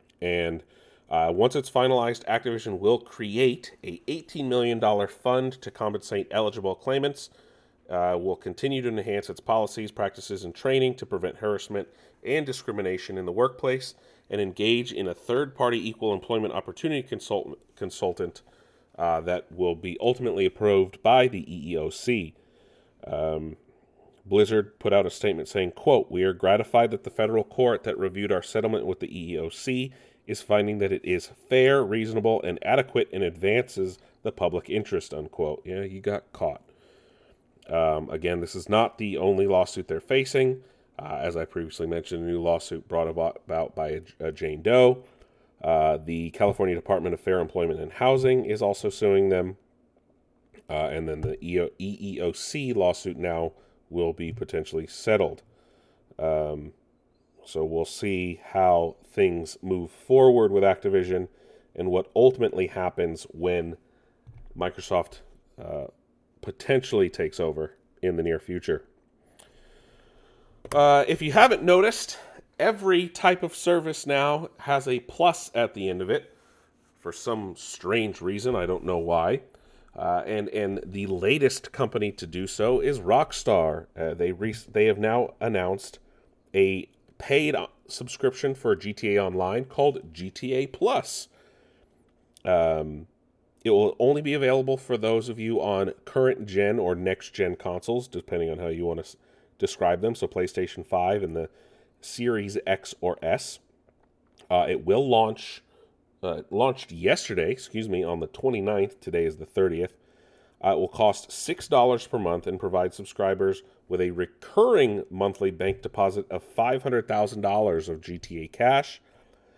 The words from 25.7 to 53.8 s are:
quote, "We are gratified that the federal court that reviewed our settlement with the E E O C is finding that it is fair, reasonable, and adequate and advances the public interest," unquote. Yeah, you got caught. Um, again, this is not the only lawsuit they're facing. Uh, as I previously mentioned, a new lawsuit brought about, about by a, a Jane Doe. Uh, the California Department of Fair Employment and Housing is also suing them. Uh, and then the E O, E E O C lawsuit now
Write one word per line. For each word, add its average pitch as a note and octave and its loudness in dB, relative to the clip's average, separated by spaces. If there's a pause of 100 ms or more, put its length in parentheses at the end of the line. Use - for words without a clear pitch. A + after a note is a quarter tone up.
quote, - 2
"We F2+ 0
are F#2+ 2
gratified G#2+ 4
that G#2+ -8
the - -10
federal A2 0
court A#2+ 2
that A2 -4
reviewed G2 -2
our F2+ 0
settlement A2 -2
with F#2 -4
the - -8
E F2 -10
E D#2 -4
O E2 -6
C C3 -6 (340)
is G#2+ -8
finding G#2 2
that G2 0
it F#2 -4
is F2+ -2
fair, C3 4
reasonable, A2 0
and F2 -4
adequate B2 2
and F#2+ -2
advances F#2 -2 (240)
the A2 -6
public F2 -2
interest," G2+ -4
unquote. D2+ -6
Yeah, F#2 -8
you F#2+ -10
got G2+ -6
caught. D2+ -4 (1080)
Um, D#2 0
again, F2 -2
this E2+ -10
is F2+ -12
not A2 2
the G2+ -6
only F#2+ 2
lawsuit F#2 2
they're E2 -4
facing. C3 0 (340)
Uh, C#2+ -8
as E2+ -2
I E2 -4
previously E2 -8
mentioned, E2 -4
a - -6
new E2+ -2
lawsuit E2+ -2
brought E2+ 0
about, E2 -2
about D#2+ -4
by D#2 -4 (180)
a, D#2+ -6
a D#2 -6
Jane D#2 -6
Doe. B2+ 6 (600)
Uh, D#2 4
the E2 -6
California G2 2
Department F2 -2
of E2 -6
Fair F#2 2
Employment E2 -2
and D#2+ -10
Housing B2+ 2
is G#2+ -2
also G2+ 0
suing G2 4
them. F#2 0 (1080)
Uh, D#2 -2
and D#2+ -4
then D#2 -6
the F#2 -6
E F2 0
O, E2+ -2
E G2 -8
E G2 -8
O F2 -2
C C3+ -6
lawsuit F#2 0
now E2 -2 (380)